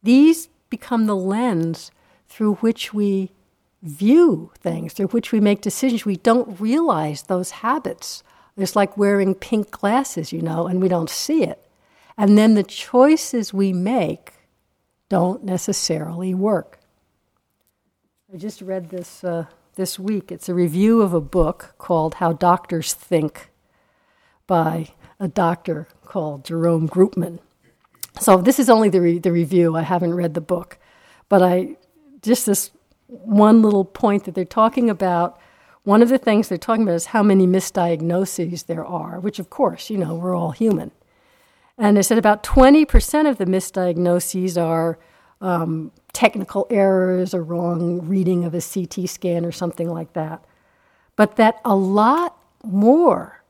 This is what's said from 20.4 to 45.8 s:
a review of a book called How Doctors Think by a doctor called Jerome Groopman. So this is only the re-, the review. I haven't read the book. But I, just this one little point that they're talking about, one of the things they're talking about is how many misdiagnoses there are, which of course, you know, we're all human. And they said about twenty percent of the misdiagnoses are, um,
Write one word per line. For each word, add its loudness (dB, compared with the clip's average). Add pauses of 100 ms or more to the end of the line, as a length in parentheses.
a -4
review 2
of 2
a 2
book -2
called -2
How -2
Doctors 0
Think -4 (1000)
by -2 (300)
a -6
doctor -2 (160)
called -8
Jerome 0
Groopman. -4 (800)
So 4
this 2
is 2
only 6
the 2
re-, 2
the 0
review. 2
I -2
haven't -2
read -4
the -6
book. -6 (520)
But 6
I, 0 (440)
just 0
this -2 (360)
one 4
little 2
point -2
that -12
they're -4
talking 0
about, -2 (460)
one 4
of 6
the 2
things 0
they're -4
talking -2
about 0
is -4
how 0
many 4
misdiagnoses -2
there -8
are, -10
which -8
of -14
course, -4
you -4
know, -4
we're -4
all -4
human. -2 (880)
And 4
they 4
said 2
about 2
twenty 6
percent 2
of 0
the -2
misdiagnoses -2
are, -2 (420)
um, -4 (220)